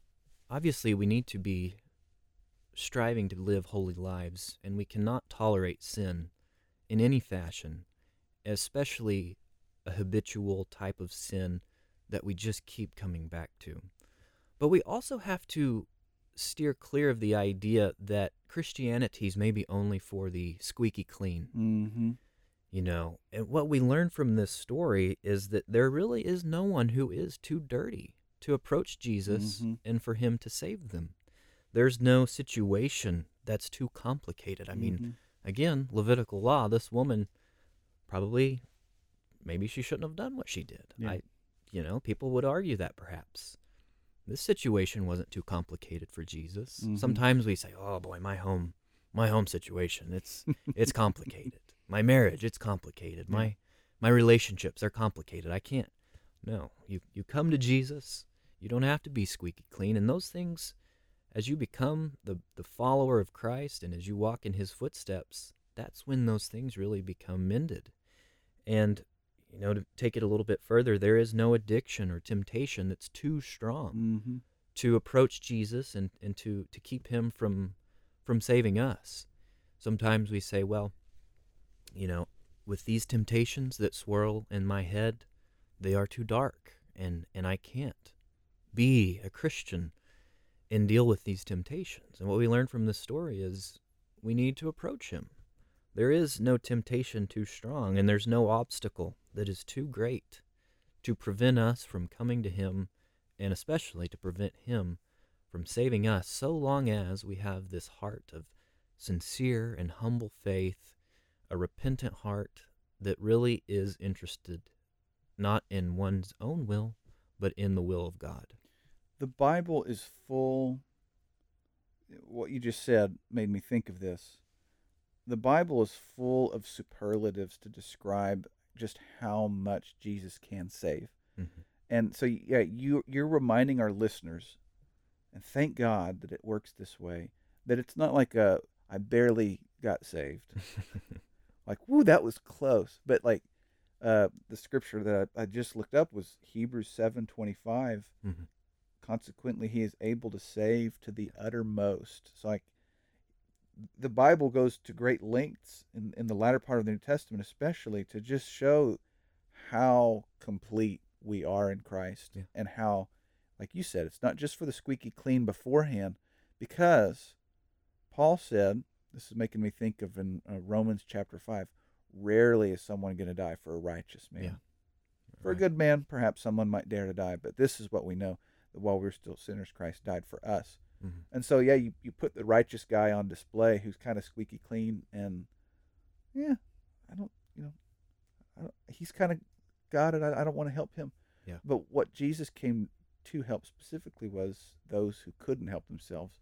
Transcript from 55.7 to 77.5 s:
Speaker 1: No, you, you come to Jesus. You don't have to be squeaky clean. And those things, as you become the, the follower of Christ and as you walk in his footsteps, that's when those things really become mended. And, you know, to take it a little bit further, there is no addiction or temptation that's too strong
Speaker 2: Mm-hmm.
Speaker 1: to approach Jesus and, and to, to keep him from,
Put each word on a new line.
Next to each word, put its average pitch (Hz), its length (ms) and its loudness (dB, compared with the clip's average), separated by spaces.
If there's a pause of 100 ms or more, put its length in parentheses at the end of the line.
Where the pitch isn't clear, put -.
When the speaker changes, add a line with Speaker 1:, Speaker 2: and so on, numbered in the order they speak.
Speaker 1:
No, 104 260 -6 (160)
you, 95 140 -8 (120)
you 101 100 -10
come 151 280 0
to 147 60 4
Jesus. 131 680 0 (340)
You 95 100 -12
don't 120 140 2
have 143 200 2
to 151 60 -14
be 120 160 -2
squeaky - 440 -8
clean. 104 280 0
And 101 120 4
those 175 200 -2
things, 175 440 -8 (640)
as 110 140 -4
you 147 80 -2
become 147 560 -4 (100)
the, 92 160 -8 (160)
the - 80 -14
follower 131 560 4
of 95 140 0
Christ 131 500 -6
and 87 100 -6
as 87 140 -8
you 104 80 -4
walk 107 300 0
in 98 80 -4
his 95 180 -4
footsteps, - 800 -10 (220)
that's - 320 -14
when 131 200 2
those 110 200 0
things 120 300 -10
really 101 240 -2
become 92 460 -4
mended. 131 440 -2 (720)
And, 107 380 4 (480)
you 98 80 -16
know, 101 140 0
to 101 120 -2 (120)
take 120 200 0
it 113 60 0
a 107 40 2
little 107 180 2
bit 107 180 0
further, 117 340 4
there 104 200 6
is 113 160 4
no 113 200 4
addiction 107 560 0
or 85 120 -6
temptation 104 640 -4
that's 92 220 -8
too 147 320 -4
strong 131 520 -6
Speaker 2:
Mm-hmm. 113 440 -2 (380)
Speaker 1:
to 120 200 4
approach - 460 4
Jesus 113 520 -4
and, 95 160 -4 (120)
and 101 160 -6
to, 101 340 -6
to - 80 -18
keep - 280 -10
him 117 220 0
from, 98 460 -2 (480)